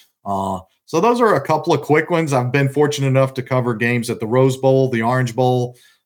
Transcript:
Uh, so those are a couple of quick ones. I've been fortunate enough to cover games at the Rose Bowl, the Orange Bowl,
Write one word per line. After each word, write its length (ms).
Uh, 340
so 160
those 180
are 160
a 60
couple 320
of 80
quick 300
ones. 240
I've 180
been 160
fortunate 380
enough 280
to 80
cover 320
games 360
at 100
the 60
Rose 320
Bowl, 320
the 100
Orange 340
Bowl, 440